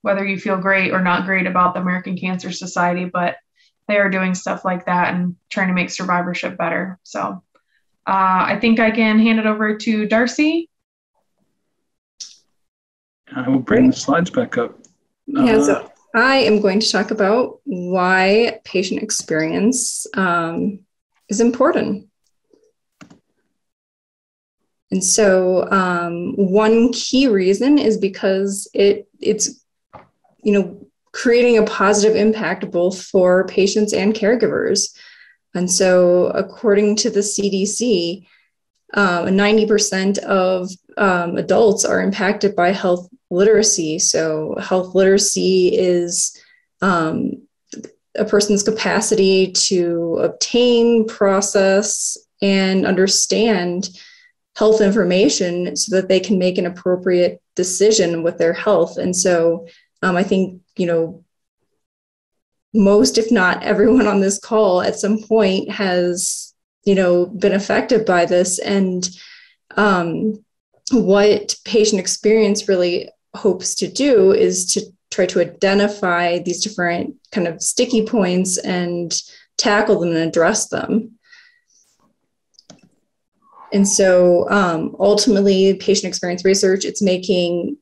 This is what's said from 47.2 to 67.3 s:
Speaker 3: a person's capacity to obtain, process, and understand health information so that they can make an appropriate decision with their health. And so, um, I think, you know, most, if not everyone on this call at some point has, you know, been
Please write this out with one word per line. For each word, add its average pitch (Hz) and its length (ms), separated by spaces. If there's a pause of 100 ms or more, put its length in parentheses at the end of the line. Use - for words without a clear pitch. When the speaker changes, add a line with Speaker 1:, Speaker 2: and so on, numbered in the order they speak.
Speaker 3:
a 208 80
person's 208 400
capacity 190 880
to 170 680
obtain, 233 840
process, 196 1120 (240)
and 190 420
understand 190 1040 (680)
health 220 240
information 180 960
so - 180
that 190 140
they 190 100
can 185 200
make 180 200
an 185 80
appropriate 180 760 (140)
decision 180 720
with 170 120
their 170 160
health. 180 460
And 180 160
so, 170 520 (360)
um, 180 140
I 180 80
think, 185 360 (160)
you 185 100
know, 165 380 (1500)
most, 214 420
if 220 140
not 180 320
everyone 214 460
on 202 120
this 196 200
call 202 420
at 202 160
some 214 240
point 196 480
has, 180 800 (320)
you 196 120
know, 180 300
been 185 260